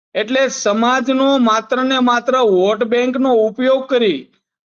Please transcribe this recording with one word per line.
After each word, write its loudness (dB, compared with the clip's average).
એટલે -2
સમાજનો 0
માત્ર 0
ને -2
માત્ર 0
વોટ 0
બેંકનો 0
ઉપયોગ 0
કરી -2